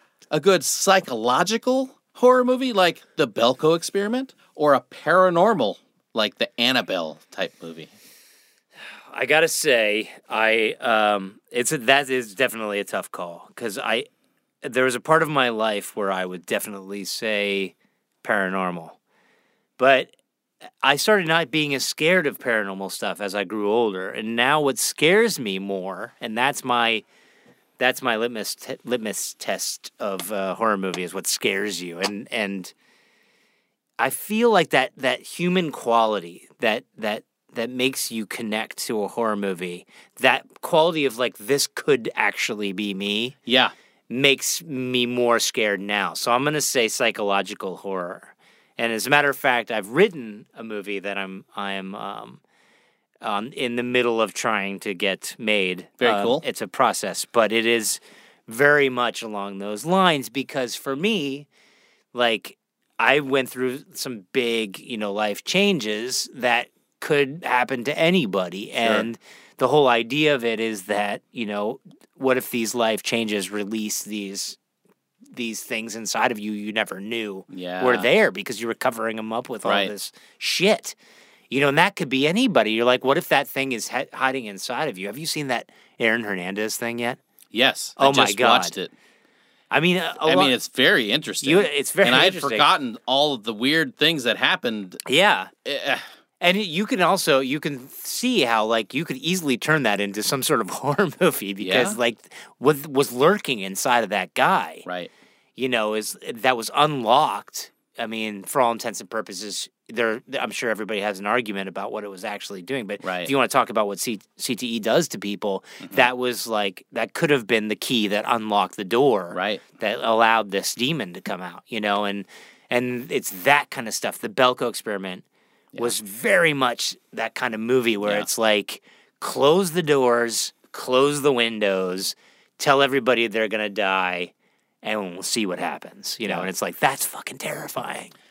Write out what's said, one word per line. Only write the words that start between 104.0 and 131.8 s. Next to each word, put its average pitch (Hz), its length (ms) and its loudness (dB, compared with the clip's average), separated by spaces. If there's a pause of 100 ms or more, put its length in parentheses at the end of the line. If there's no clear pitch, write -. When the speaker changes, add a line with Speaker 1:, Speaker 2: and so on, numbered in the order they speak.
Speaker 2:
of 98 60 -4
that 95 240 -2
guy, 127 540 0
Speaker 1:
Right. 90 240 -10 (440)
Speaker 2:
you 127 140 -2
know, 110 240 2
is, 107 240 -4 (160)
that 120 240 2
was 110 160 -6
unlocked. 127 1000 2 (280)
I 117 80 -4
mean, 110 360 -6
for - 160 -2
all 120 120 6
intents 110 300 -4
and 104 80 -14
purposes, 101 600 -8 (180)
there, 117 360 -2 (160)
I'm 120 100 -4
sure 113 220 -4
everybody 104 300 -4
has 101 180 -2
an 101 80 -6
argument 104 420 -2
about 101 220 -8
what 107 120 -8
it 104 40 -10
was 95 180 -14
actually 104 380 -10
doing. 120 240 -6
But - 160 -8
Speaker 1:
Right. 90 180 -4
Speaker 2:
if 85 80 -6
you 135 60 0
wanna 127 140 4
talk 127 200 4
about 104 160 2
what 101 140 -4
C-, 110 220 -4 (160)
C - 180 -4
T - 100 -6
E 117 140 -4
does 120 300 2
to 104 100 -10
people, 101 440 -4 (160)
Speaker 1:
Mm-hmm. - 160 -16
Speaker 2:
that 127 220 4
was, 123 300 -2
like, 104 440 -2
that 113 220 -4
could 165 160 0
have 131 160 4
been 107 220 2
the 107 80 -2
key 110 320 0
that 101 200 0
unlocked 107 500 0
the 107 80 -6
door 107 500 2
Speaker 1:
Right. 98 260 -2 (180)
Speaker 2:
that 110 220 -2
allowed 113 480 4
this 95 240 -2
demon 113 400 -2
to 92 80 -14
come 92 220 -8
out, 90 240 -14
you 113 120 -8
know, 104 260 0
and, 101 200 -4 (460)
and 123 400 -2
it's 113 180 -2 (140)
that 143 260 4
kind 120 180 -8
of 104 60 -6
stuff. - 240 -4
The 110 120 -8
Belko 123 400 2
Experiment 95 560 -8 (480)
Speaker 1:
Yeah. - 80 -8
Speaker 2:
was 120 180 0
very 165 540 2
much 127 420 0 (180)
that 110 220 -6
kind 120 180 -2
of 110 60 -6
movie 117 380 2
where 104 180 0
Speaker 1:
Yeah. 104 60 0
Speaker 2:
it's - 160 -4
like, 107 440 2 (380)
close 160 520 4
the 175 120 0
doors, 120 680 2 (180)
close 139 500 2
the 143 120 4
windows, 98 800 0 (420)